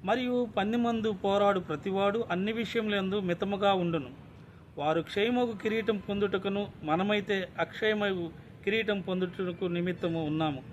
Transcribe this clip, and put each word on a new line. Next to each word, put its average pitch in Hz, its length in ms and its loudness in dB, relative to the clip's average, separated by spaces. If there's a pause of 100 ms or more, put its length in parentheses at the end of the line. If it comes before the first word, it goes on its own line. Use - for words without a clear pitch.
మరియు 247 420 2 (100)
పందెమందు 226 540 2
పోరాడు 202 480 4
ప్రతివాడు 196 720 0
అన్ని 190 200 0
విషయములందు 208 680 0
మితముగా 196 540 2
ఉండును. 165 360 0 (680)
వారు 156 240 2
క్షయమగు 233 520 0 (100)
కిరీటం 220 340 0
పొందుటకును, 196 720 -2 (160)
మనమైతే 196 680 2 (100)
అక్షయమగు 196 720 0 (340)
కిరీటం 208 380 0
పొందుటకు 180 640 -2
నిమిత్తము 175 600 0
ఉన్నాము. 151 480 0